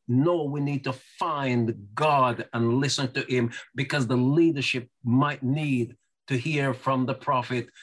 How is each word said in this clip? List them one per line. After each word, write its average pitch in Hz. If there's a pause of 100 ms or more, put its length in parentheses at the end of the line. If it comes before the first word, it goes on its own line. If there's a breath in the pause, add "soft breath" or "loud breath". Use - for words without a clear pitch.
No, 151
we 143
need 139
to 135 (260)
find 131 (200)
God 135
and 117
listen 135
to -
him, 120 (240 loud breath)
because 135
the 127
leadership 139 (140)
might 135
need 131 (320)
to 135
hear 139
from 131
the 131
prophet 123 (160 loud breath)